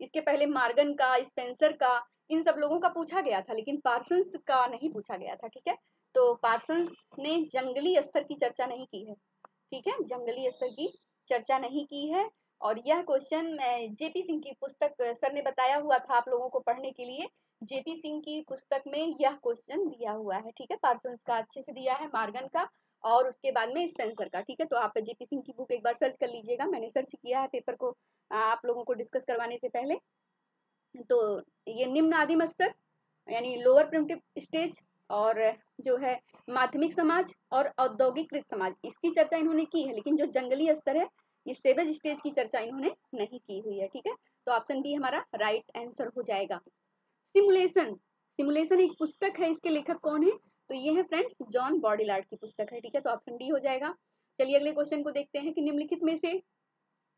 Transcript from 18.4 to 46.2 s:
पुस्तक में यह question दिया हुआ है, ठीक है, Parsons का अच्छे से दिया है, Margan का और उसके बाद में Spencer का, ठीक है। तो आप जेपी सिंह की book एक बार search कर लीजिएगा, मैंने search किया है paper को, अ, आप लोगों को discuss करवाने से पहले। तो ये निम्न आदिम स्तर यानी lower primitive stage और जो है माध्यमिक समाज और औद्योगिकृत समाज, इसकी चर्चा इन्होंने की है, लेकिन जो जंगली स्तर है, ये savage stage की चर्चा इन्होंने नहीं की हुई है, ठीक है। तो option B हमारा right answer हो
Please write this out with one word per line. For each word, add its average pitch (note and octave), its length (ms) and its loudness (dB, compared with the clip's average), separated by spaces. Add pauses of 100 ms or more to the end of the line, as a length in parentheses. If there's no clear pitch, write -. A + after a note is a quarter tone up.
पुस्तक C4+ 460 -4
में D4+ 340 -4
यह C4+ 100 4
question C#4 560 -4
दिया A#3 240 -6
हुआ G#3 240 -4
है, A3 160 -8
ठीक - 200 -14
है, - 120 -6
Parsons B3 380 0
का A#3 160 0
अच्छे A3+ 240 -8
से C#4 100 -16
दिया C4 240 -2
है, D4+ 120 -6
Margan A3+ 400 -4
का E4+ 220 -2 (340)
और B3+ 240 6
उसके B3+ 240 -4
बाद A3+ 220 0
में E4+ 140 0
Spencer A3 420 -6
का, F#3 120 -6
ठीक B3 180 -12
है। D#4+ 60 0
तो C#4 100 -2
आप A3+ 220 0
जेपी A3+ 280 -6
सिंह C#4+ 160 -6
की C4 160 -18
book B3 140 -6
एक A3+ 120 -2
बार A#3+ 100 2
search C4 240 0
कर C#4 100 -2
लीजिएगा, A#3+ 380 -4
मैंने A#3 240 -4
search C4+ 260 -4
किया B3+ 260 -2
है C4+ 60 -2
paper B3+ 280 -6
को, B3 140 -4 (420)
अ, - 40 -6
आप A3+ 300 2
लोगों A#3+ 180 -2
को B3+ 100 -2
discuss A#3 320 -4
करवाने A#3 320 -2
से A#3+ 120 -6
पहले। C4+ 260 -2 (1120)
तो G#3+ 320 2 (260)
ये A3+ 180 -2
निम्न D#4+ 280 4
आदिम D#4+ 320 4
स्तर F4 280 0 (560)
यानी A#3+ 260 -4
lower C4 340 8
primitive D#4 320 -2 (160)
stage D#4+ 480 -4 (240)
और A3 440 2 (260)
जो B3+ 180 2
है B3+ 240 -2 (280)
माध्यमिक B3+ 440 0
समाज E4+ 400 2 (180)
और C4+ 280 2
औद्योगिकृत C4 720 0
समाज, F#3+ 240 -4 (100)
इसकी - 240 -2
चर्चा E4 280 4
इन्होंने D#4+ 280 2
की D#4+ 180 -2
है, C4 100 -4
लेकिन C#4+ 220 -2
जो D#4 100 2
जंगली C4 500 2
स्तर D4 220 -2
है, F4 120 0 (380)
ये B3+ 60 -8
savage D4+ 420 2
stage D4 260 -4
की D4 80 -4
चर्चा B3 300 -2
इन्होंने C4+ 360 -4 (180)
नहीं A#3 260 -6
की G3 200 -10
हुई G#3 180 -6
है, G3 100 -4
ठीक C4 200 -10
है। A#4+ 60 -4 (320)
तो B3 60 0
option B3+ 300 0
B C#4+ 120 -2
हमारा C#4 320 -2 (100)
right G#3+ 280 0 (140)
answer A#3+ 300 -8
हो B3 140 -8